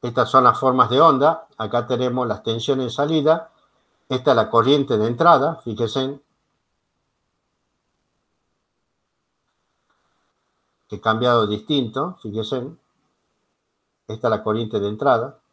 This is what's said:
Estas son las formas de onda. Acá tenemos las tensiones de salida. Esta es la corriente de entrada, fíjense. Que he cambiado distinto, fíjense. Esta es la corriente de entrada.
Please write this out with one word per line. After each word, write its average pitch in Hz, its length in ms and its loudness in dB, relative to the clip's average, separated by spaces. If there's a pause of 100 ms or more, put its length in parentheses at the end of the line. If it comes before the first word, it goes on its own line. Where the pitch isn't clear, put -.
Estas 123 240 0
son 131 140 4
las 120 120 4
formas 127 320 2
de 127 120 2
onda. 156 480 2 (100)
Acá 120 260 -4
tenemos 123 440 -2
las - 160 -6
tensiones 123 420 -2
de 110 40 -6
salida. 156 600 0 (580)
Esta 131 220 0
es 123 60 6
la 110 120 2
corriente 131 480 2
de 107 80 0
entrada, 127 520 2
fíjense. 123 640 -6 (4000)
Que - 80 -12
he 95 60 -12
cambiado 113 480 2
distinto, 131 760 -4
fíjense. 113 480 -8 (1400)
Esta 110 220 -4
es - 20 2
la 107 140 -2
corriente 110 340 -2
de 101 100 -2
entrada. 120 520 -2 (120)